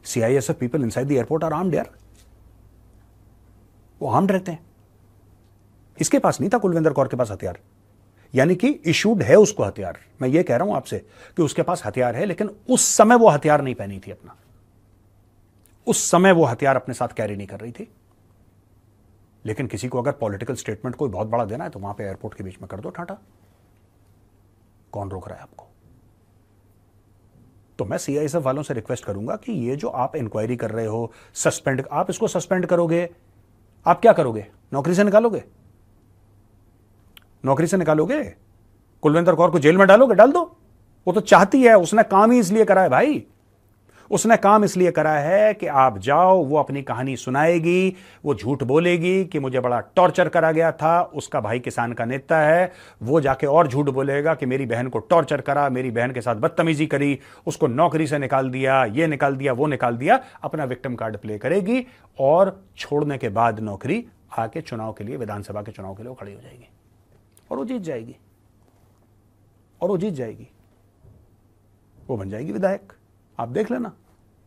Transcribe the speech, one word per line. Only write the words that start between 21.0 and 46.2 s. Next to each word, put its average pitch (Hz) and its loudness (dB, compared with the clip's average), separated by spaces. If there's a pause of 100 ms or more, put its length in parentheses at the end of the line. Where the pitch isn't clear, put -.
बहुत 101 -8
बड़ा 117 -2
देना 117 -10
है, 170 -10
तो - -18
वहां 98 -10
पे 110 -12
एयरपोर्ट 98 -12
के 101 -14
बीच 92 -16
में 90 -20
कर 95 -14
दो 160 -12
ठाटा, 170 -14 (1700)
कौन 101 -10
रोक 95 -14
रहा 92 -16
है - -20
आपको? - -20 (2000)
तो 113 -4
मैं 139 -6
सीआईएसएफ़ 147 -4
वालों 135 -2
से - -8
रिक्वेस्ट 113 -8
करूंगा 104 -8
कि 233 -12
ये 131 -4
जो 208 -8
आप 127 -6
इंक्वायरी 113 -6
कर 113 -6
रहे 113 -6
हो, 110 -6 (220)
सस्पेंड, 135 -4
आप 170 -4
इसको 196 -4
सस्पेंड 180 -4
करोगे, 170 0 (800)
आप 165 4
क्या 226 8
करोगे? 120 0 (260)
नौकरी 143 0
से 202 4
निकालोगे? 208 2 (2000)
नौकरी 139 2
से 185 -2
निकालोगे? 170 0 (800)
कुलविंदर 165 4
कौर 170 4
को 165 0
जेल 156 6
में 196 8
डालोगे? 226 8
डाल 262 8
दो, 339 -2 (480)
वो 180 -2
तो 208 0
चाहती 202 6
है, 226 10
उसने 175 4
काम 202 6
ही 247 6
इसलिए 214 4
करा 190 4
है 175 4
भाई, 208 2 (840)
उसने 214 4
काम 208 6
इसलिए 180 2
करा 160 0
है 190 2
कि 202 -10
आप 131 2
जाओ, 165 4